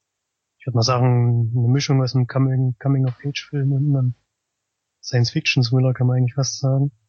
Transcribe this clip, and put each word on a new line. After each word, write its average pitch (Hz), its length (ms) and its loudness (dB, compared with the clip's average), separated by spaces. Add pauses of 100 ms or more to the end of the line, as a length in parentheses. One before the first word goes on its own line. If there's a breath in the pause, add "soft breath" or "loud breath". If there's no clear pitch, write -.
(580)
ich - 80 -20
würd 120 80 -4
mal 117 80 2
sagen, 120 760 2
eine 120 120 0
Mischung 135 340 2
aus 123 120 -4
einem 123 120 2
Coming, 131 540 0
Coming-of-Age-Film 139 920 -2
und 139 240 0
einem 127 180 0 (880)
Science-Fiction-Thriller, 127 920 0
kann 123 120 0
man 127 120 0
eigentlich 123 160 0
fast - 240 -4
sagen. 135 340 -2 (160)